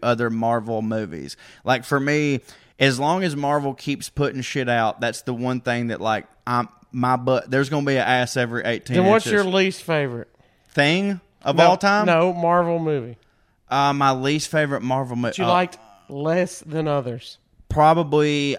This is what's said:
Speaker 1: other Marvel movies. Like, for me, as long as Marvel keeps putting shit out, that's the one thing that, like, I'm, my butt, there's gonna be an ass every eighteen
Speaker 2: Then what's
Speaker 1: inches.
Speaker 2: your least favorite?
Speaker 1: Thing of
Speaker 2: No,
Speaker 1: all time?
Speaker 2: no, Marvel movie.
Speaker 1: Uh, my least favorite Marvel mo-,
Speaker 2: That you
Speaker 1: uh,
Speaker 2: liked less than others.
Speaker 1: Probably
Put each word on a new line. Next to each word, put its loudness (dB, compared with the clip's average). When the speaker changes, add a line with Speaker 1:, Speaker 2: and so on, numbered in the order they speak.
Speaker 1:
other 0
Marvel -2
movies. -6
Like, 0
for 0
me, 0
as 4
long 0
as -2
Marvel -2
keeps -6
putting -2
shit -4
out, 0
that's -4
the -6
one -4
thing -2
that, -6
like, -2
I'm, 0
my 2
butt, 0
there's 2
gonna -2
be 2
an 0
ass 0
every -2
eighteen -4
Speaker 2:
Then 6
what's 4
Speaker 1:
inches. 2
Speaker 2:
your -
least 0
favorite? -4
Speaker 1:
Thing 0
of 0
Speaker 2:
No, 8
Speaker 1:
all 4
time? 2
Speaker 2:
no, 2
Marvel 0
movie. -4
Speaker 1:
Uh, 2
my 2
least -2
favorite 0
Marvel -4
mo-, -2
Speaker 2:
That -6
you -2
Speaker 1:
uh, 2
Speaker 2:
liked 0
less -2
than -6
others. -6
Speaker 1:
Probably 2